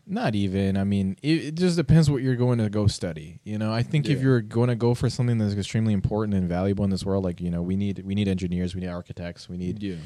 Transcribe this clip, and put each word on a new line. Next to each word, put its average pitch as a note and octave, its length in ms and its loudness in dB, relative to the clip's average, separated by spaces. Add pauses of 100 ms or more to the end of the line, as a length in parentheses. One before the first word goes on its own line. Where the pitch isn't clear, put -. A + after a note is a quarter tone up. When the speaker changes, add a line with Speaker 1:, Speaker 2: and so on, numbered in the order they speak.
Speaker 1:
Not F#3+ 300 -2
even. G2 420 0
I G2 80 0
mean, G2 380 0
it, D3 220 0
it D#3 100 -8
just F3 220 2
depends D#3+ 340 6
what C3 120 0
you're C3 120 2
going B2 240 2
to G#2+ 100 2
go G#2 200 2
study. E2+ 560 -6
You G#2+ 120 -8
know, G#2+ 160 -2
I A#2 120 0
think C#3+ 220 -2
if C3+ 120 2
Speaker 2:
Yeah. C3 60 -2
Speaker 1:
you're C3 180 4
gonna A#2 320 0
go A#2+ 200 2
for B2 140 -2
something A#2+ 300 0
that's G#2 160 2
extremely A2 380 0
important G#2 440 0
and F#2 120 2
valuable G2 360 0
in G2 60 2
this F#2 140 -2
world, G2 200 0
like, F2 160 -4
you F2 100 -2
know, E2+ 120 -2
we F#2 140 0
need, G2 280 -2
we G2 120 -4
need G#2 120 2
engineers, F2+ 480 -2
we F#2 40 -6
need F2+ 80 -6
architects, F2 600 -12
we F2+ 80 -10
need, F2+ 260 -6
Speaker 2:
Yeah. F#2+ 120 -6 (120)